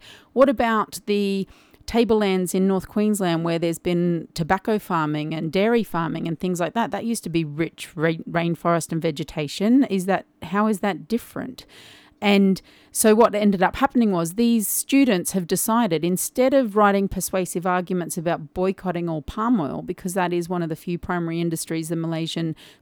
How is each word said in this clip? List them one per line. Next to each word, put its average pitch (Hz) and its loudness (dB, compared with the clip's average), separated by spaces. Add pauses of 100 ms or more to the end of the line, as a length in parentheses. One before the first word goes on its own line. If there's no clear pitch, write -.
(340)
what 277 6
about 226 -2
the 196 0 (400)
tablelands 202 2
in 190 2
North 190 0
Queensland 196 0
where 170 0
there's 165 -2
been 175 0
tobacco 190 0
farming 156 -2
and 160 -4
dairy 220 2
farming 165 -4
and 165 -6
things 180 -2
like 165 -2
that? 226 -2
That 208 -6
used 226 -4
to - -8
be 165 0
rich 151 -6
ra-, 165 0 (140)
rainforest 170 0
and 165 -2
vegetation. 165 0
Is 190 -2
that, 190 0 (160)
how 202 0
is 214 0
that 165 -4
different? - -8 (520)
And 196 4 (320)
so 214 4
what 214 6
ended 208 2
up 185 2
happening 233 2
was 170 -2
these 233 2
students 254 2
have 185 0
decided, 185 0
instead 254 0
of 233 2
writing 202 4
persuasive 185 -4
arguments 180 -2
about 160 -4
boycotting 185 -2
all 160 -4
palm 226 0
oil, 151 -4
because 175 -8
that 180 0
is 170 -2
one 175 -2
of 160 -4
the 160 -4
few 170 -6
primary 170 -4
industries 160 -4
the 170 -2
Malaysian 165 -4 (260)